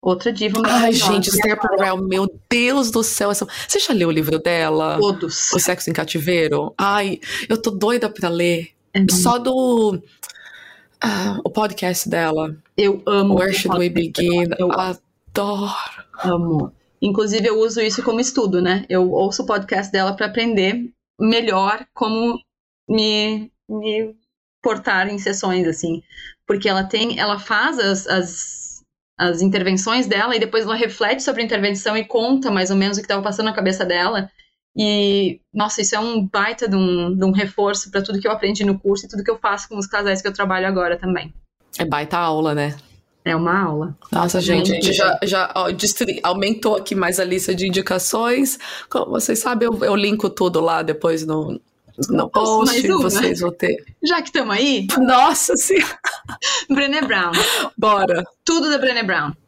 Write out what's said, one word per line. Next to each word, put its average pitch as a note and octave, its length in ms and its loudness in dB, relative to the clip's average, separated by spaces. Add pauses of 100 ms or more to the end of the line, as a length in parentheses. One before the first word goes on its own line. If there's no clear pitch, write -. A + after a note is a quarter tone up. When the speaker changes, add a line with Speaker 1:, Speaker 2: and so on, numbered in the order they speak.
Speaker 1:
Outra F#3 300 0
diva G#3 320 -2
Speaker 2:
Ai, A3 60 2 (200)
Speaker 1:
maravilhosa. G3 220 2
Speaker 2:
gente, G3 160 2
Esther G#3 300 2
Perel, F#3+ 380 0
meu F#3+ 300 0 (220)
Deus A#3+ 420 2
do A3+ 120 0
céu, G3+ 280 0
essa... G3+ 160 -2 (200)
Você G#4 120 0
já F4 140 0
leu F3 160 2
o - 20 2
livro D#3 260 0
dela? D#3 640 0
Speaker 1:
Todos. G3 540 0
Speaker 2:
O F3+ 60 2
Sexo F3 300 -2
em E3+ 40 -2
Cativeiro? D#3 840 -2
Ai, G3+ 420 0 (280)
eu A3+ 120 0
tô A3+ 120 -2
doida G#3+ 380 0
pra F#3+ 180 -4
ler. E3+ 440 0 (220)
Speaker 1:
É G3 60 0
muito F#3 160 4
Speaker 2:
Só A#3 240 4
do... A#3+ 580 2 (1040)
Ah, G3+ 420 -2
o - 60 0
podcast G#3 600 -2
dela. D#3+ 460 0 (220)
Speaker 1:
Eu G3 280 2
amo G3+ 300 4
Speaker 2:
Where F#3 160 2
Speaker 1:
o - 20 -2
Speaker 2:
Should F#3 260 0
We F3 100 2
Speaker 1:
podcast E3+ 320 -2
dela. F3 240 2
Speaker 2:
Begin? E3+ 140 -2
Speaker 1:
Eu F3+ 140 2
Speaker 2:
Adoro. G3 1000 -4 (500)
Speaker 1:
amo. E3+ 480 0 (300)
Inclusive, G#3 460 0
eu A3 120 2
uso A3 220 2
isso A3 220 -2
como A3+ 160 0
estudo, G#3 420 0
né? F#3 280 0
Eu F3+ 220 2
ouço G3 320 0
o - 20 -4
podcast G3 460 -2
dela F#3+ 240 0
pra G#3+ 120 -2
aprender A3+ 640 0 (300)
melhor A3 720 2
como A3+ 460 0 (500)
me, G#3+ 600 0 (200)
me G#3+ 460 -4 (460)
portar G3 480 0
em G#3 80 -6
sessões, F#3+ 500 0
assim. E3 340 -4 (460)
Porque G3+ 220 0
ela F#3+ 140 0
tem... A3+ 360 -2
Ela G#3 200 0
faz A#3+ 380 0
as, G3 300 0
as, - 720 -6 (380)
as F3 220 0
intervenções F#3+ 680 2
dela G#3+ 280 0
e A3+ 40 2
depois A3 240 0
ela A3 120 -2
reflete A3+ 480 0
sobre A#3 180 -2
a A3+ 40 -2
intervenção G#3 520 -2
e A3 80 -4
conta B3+ 440 0
mais F#3+ 220 0
ou G3 60 2
menos G3 200 2
o G#3+ 40 -4
que - 60 -14
tava G3 140 0
passando G#3+ 260 -2
na G#3+ 60 -2
cabeça F#3+ 320 0
dela. F#3+ 440 0 (460)
E, G3+ 640 2 (140)
nossa, G#3 280 -2
isso G#3+ 140 0
é G#3 40 -2
um A3+ 260 -2
baita G#3+ 440 -2
de G3 60 2
um, F3+ 400 2
de F#3+ 100 0
um F#3+ 60 4
reforço G3+ 600 0
pra G3 100 0
tudo G3 180 -4
que G#3 80 -2
eu G#3 40 2
aprendi G3+ 320 -2
no G3 160 2
curso G3+ 260 0
e - 40 -20
tudo G3+ 140 -6
que G3 60 0
eu A3+ 80 0
faço G3+ 320 -4
com G#3+ 80 -10
os G3 80 -4
casais G3 360 -2
que G#3 60 -6
eu G3 60 -6
trabalho F#3 340 0
agora F3+ 300 0
também. F3 360 -4 (440)
Speaker 2:
É E3+ 80 -2
baita D#3 320 -2
aula, D#3 380 0
né? D3 200 -2 (500)
Speaker 1:
É E3 100 0
uma E3+ 220 2
aula. D#3 380 -2 (160)
Speaker 2:
Nossa, F3 300 0
gente, F3+ 300 2
a - 40 2
gente - 120 -4
Speaker 1:
Muito F#3+ 100 2
Speaker 2:
já, F#3+ 260 2
já, F#3+ 320 0
ó, F3+ 160 0
destri-, F#3+ 520 -2
aumentou G3+ 520 0
aqui G3 180 -4
mais F#3 280 0
a - 20 2
lista F#3 320 -2
de F3+ 120 -2
indicações. A3 880 0 (320)
Como - 220 -2
vocês A3+ 280 0
sabem, A#3+ 320 0
eu, G#3 140 -4
eu G3+ 100 2
linko G#3 340 0
tudo F3+ 300 0
lá E3 220 0
depois D#3+ 440 -2
no, D#3 320 -4 (520)
no - 200 0
Speaker 1:
Posso A3 360 2
Speaker 2:
post, A#3+ 160 2
Speaker 1:
mais - 140 0
uma? C4+ 140 2
Speaker 2:
vocês F3+ 300 0
vão F3 140 -2
ter. - 240 0 (260)
Speaker 1:
Já E4 180 2
que E4+ 100 -10
tamo A#3+ 200 0
aí? A#3 360 2 (120)
Speaker 2:
Nossa C4 560 4
Senhora! - 420 0 (720)
Speaker 1:
Brené C#4 320 2
Brown. F#3+ 300 2 (460)
Speaker 2:
Bora. F#3+ 480 2 (180)
Speaker 1:
Tudo E4 260 0
da D4 80 2
Brené A#3+ 260 0
Brown. E3 280 -2 (160)